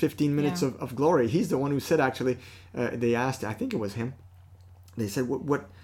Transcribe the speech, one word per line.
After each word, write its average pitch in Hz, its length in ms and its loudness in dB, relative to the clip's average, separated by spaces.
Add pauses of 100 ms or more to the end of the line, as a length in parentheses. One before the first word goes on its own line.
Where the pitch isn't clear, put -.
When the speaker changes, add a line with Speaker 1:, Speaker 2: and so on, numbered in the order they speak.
Speaker 1:
fifteen 147 300 0
minutes 147 260 0
Speaker 2:
Yeah. 139 80 2
Speaker 1:
of, 117 80 -6
of 120 180 -8
glory. 139 320 4
He's 160 220 2
the 147 80 2
one 139 140 0
who 139 80 0
said, 160 200 2
actually, 127 380 0 (400)
uh, 120 160 0
they 117 220 2
asked, 127 280 0
I 110 100 -4
think 254 200 -6
it 196 40 0
was 104 180 -4
him, 117 180 -4 (800)
they 113 120 -2
said, 123 200 -2
"What, 135 140 -2
what, 143 280 -2 (140)